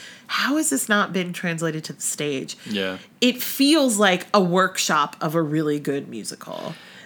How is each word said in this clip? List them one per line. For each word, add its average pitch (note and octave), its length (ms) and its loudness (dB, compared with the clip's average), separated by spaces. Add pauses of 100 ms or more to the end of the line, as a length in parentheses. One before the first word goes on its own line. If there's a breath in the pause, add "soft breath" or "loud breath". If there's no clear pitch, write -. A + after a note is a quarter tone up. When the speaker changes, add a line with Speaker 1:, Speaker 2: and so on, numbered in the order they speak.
(280 loud breath)
Speaker 1:
"How A3+ 300 0
has D#4 120 0
this C4 180 0
not G#3 240 2
been F3+ 220 -2
translated D#3+ 520 -4
to - 80 -10
the - 80 -18
stage?" - 540 -4 (100)
Speaker 2:
Yeah. F#2+ 320 -2 (220 loud breath)
Speaker 1:
It B3 220 2
feels C#4 560 4
like F#3 360 4
a G#3 60 6
workshop F3+ 800 2
of D#3 160 -2
a E3+ 60 4
really D3+ 380 0
good C#3 280 -2
musical. - 680 -10 (320 loud breath)